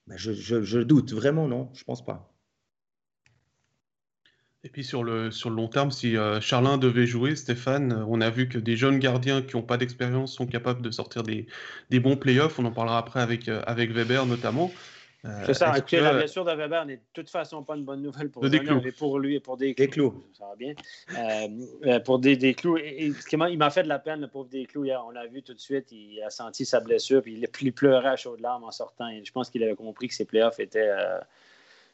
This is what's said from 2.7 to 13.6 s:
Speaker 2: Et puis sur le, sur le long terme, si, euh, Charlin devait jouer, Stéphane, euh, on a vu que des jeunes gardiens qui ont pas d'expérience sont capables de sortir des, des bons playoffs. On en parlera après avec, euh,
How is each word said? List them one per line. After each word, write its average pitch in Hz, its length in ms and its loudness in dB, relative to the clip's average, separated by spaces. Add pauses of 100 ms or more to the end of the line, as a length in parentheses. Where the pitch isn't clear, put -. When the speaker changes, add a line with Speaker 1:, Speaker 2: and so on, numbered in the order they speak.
Speaker 2:
Et 127 60 -16
puis 139 120 -10
sur 123 220 -4
le, 113 260 -2
sur 113 200 -6
le 110 60 -2
long 113 120 -2
terme, 139 240 2
si, 117 240 0
euh, 107 240 2
Charlin 135 380 4
devait 123 280 4
jouer, 123 300 0
Stéphane, 131 560 -2
euh, 110 160 -2
on 113 120 0
a 113 80 2
vu 127 200 0
que 123 100 -4
des 113 180 0
jeunes 135 220 4
gardiens 131 420 2
qui 131 140 -8
ont 117 80 0
pas 120 140 -2
d'expérience 123 580 -2
sont 123 120 -4
capables 120 360 -4
de 117 80 -6
sortir - 320 -8
des, 110 240 -6 (440)
des 127 100 6
bons 135 160 4
playoffs. 139 420 2
On 127 60 0
en 113 80 0
parlera 117 260 0
après 120 220 -4
avec, 117 280 -2
euh, 107 180 -4